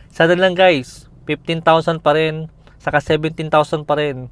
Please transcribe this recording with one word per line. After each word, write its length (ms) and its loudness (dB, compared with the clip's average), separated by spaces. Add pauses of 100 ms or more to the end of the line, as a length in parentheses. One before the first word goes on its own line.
Sana 240 2
lang 240 0
guys, 480 2 (240)
fifteen 320 -6
thousand 400 2
pa 160 2
rin, 320 -4 (320)
saka 160 -2
seventeen 560 -2
thousand 320 -2
pa 80 -2
rin 380 -4